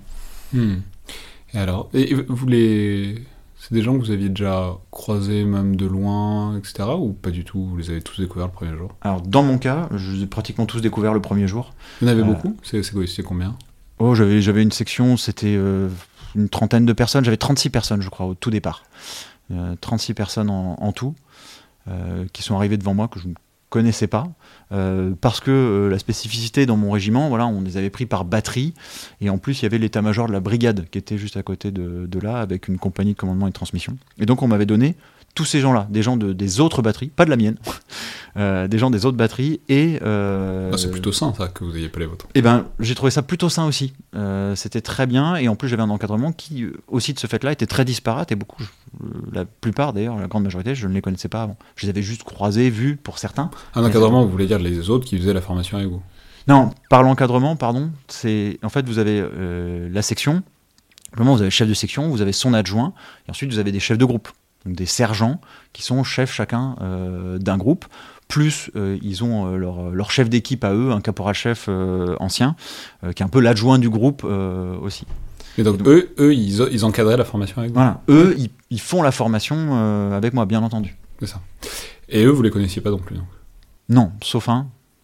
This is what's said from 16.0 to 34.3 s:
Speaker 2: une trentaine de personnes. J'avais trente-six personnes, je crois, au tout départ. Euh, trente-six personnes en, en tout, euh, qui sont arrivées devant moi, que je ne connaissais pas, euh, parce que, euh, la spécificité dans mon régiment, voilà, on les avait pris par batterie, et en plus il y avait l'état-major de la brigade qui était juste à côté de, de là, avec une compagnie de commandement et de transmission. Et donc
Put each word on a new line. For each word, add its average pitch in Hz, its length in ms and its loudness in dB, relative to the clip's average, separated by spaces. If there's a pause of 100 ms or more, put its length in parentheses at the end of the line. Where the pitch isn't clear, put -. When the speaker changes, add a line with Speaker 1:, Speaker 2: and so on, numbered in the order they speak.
Speaker 2:
une 104 140 2
trentaine 117 380 2
de 117 60 6
personnes. 127 320 2
J'avais 113 120 4
trente-six 139 340 0
personnes, 107 320 -2
je 95 80 -6
crois, 92 160 -6
au 92 80 -4
tout - 160 -6
départ. 101 320 -4 (680)
Euh, 87 300 -4
trente-six 113 340 -4
personnes 104 360 -2
en, 92 300 -2
en 104 120 -2
tout, 139 220 -6 (720)
euh, 90 440 -6
qui - 100 -14
sont 101 140 -2
arrivées 101 220 2
devant 98 160 0
moi, 107 140 0
que 90 120 -12
je 90 80 -10
ne 85 60 -8 (360)
connaissais - 360 2
pas, 143 220 -4 (440)
euh, 95 460 0
parce 120 220 0
que, 135 100 0
euh, 107 380 4
la 98 100 0
spécificité 113 680 -2
dans 117 100 4
mon 104 140 2
régiment, 107 400 0
voilà, 120 160 0
on 104 160 -2
les 92 160 -4
avait 98 100 -2
pris 117 160 -6
par 95 220 -2
batterie, 123 480 -2 (480)
et 101 80 0
en 95 80 0
plus 135 220 -4
il - 20 -2
y 113 40 0
avait 113 120 0
l'état-major 107 480 0
de 110 60 -2
la 98 80 0
brigade 107 500 0
qui 101 80 -6
était 107 180 -6
juste 101 220 -8
à 95 40 -6
côté 98 280 -6
de, 90 360 -6
de 90 140 -6
là, 117 200 -2
avec 95 280 -4
une 92 80 -2
compagnie 101 380 -2
de - 40 -6
commandement 95 280 -2
et 92 40 0
de - 40 -6
transmission. - 420 -6 (220)
Et - 80 0
donc 131 160 4